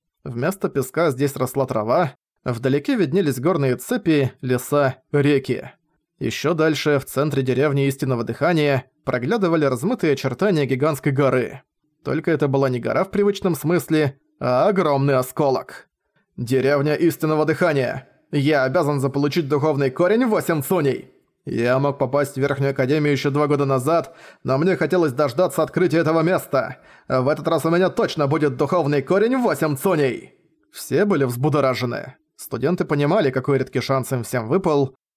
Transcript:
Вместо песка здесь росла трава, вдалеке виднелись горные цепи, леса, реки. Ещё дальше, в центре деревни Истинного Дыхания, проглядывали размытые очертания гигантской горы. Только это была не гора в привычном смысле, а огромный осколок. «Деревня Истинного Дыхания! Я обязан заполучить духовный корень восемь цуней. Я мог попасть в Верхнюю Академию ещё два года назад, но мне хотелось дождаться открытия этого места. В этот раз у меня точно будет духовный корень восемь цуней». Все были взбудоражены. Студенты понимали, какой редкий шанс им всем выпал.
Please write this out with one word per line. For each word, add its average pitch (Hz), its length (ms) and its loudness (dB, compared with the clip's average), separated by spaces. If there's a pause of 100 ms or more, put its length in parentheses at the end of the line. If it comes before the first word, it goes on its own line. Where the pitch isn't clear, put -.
(240)
Вместо 143 460 -4
песка 156 400 -2
здесь 135 260 -2
росла 131 300 -2
трава, 123 500 -2 (280)
вдалеке 131 520 -2
виднелись 156 440 0
горные 143 360 0
цепи, 156 640 0
леса, 131 560 0 (140)
реки. 139 600 0 (480)
Ещё 135 340 -2
дальше, 151 460 0
в 131 60 -6
центре 139 360 -2
деревни 139 460 0
Истинного 131 360 -2
Дыхания, 143 640 0 (180)
проглядывали 165 600 0
размытые 143 480 0
очертания 143 520 0
гигантской 139 460 -2
горы. 131 520 0 (420)
Только 147 260 -2
это 147 160 2
была 139 220 2
не 127 100 -2
гора 117 240 0
в 185 80 -8
привычном 202 440 0
смысле, 156 640 0 (200)
а 127 280 2
огромный 143 480 4
осколок. 131 720 0 (500)
«Деревня 135 560 2
Истинного 156 520 0
Дыхания! 143 640 0 (240)
Я 143 320 2
обязан 143 360 0
заполучить 143 480 -2
духовный 139 440 0
корень 202 340 2
восемь 175 360 0
цуней. 143 480 -2 (360)
Я 120 320 0
мог 139 200 0
попасть 143 380 -2
в - 20 -16
Верхнюю 135 340 0
Академию 147 400 0
ещё 139 180 0
два 147 180 2
года 143 180 0
назад, 135 500 0 (280)
но 131 140 0
мне 170 200 2
хотелось 165 340 2
дождаться 147 500 0
открытия 160 360 0
этого 160 240 2
места. 151 560 -2 (320)
В 127 180 0
этот 151 220 -2
раз 160 160 0
у 165 40 0
меня 175 200 2
точно 160 380 -2
будет 147 280 0
духовный 147 460 0
корень 202 360 2
восемь 160 380 0
цуней». 147 600 0 (360)
Все - 320 -2
были 180 220 2
взбудоражены. 127 880 -2 (220)
Студенты 151 480 -2
понимали, 147 440 0
какой 131 280 0
редкий 123 240 -4
шанс 135 320 -2
им 123 100 -2
всем 113 240 -6
выпал. 147 480 0 (220)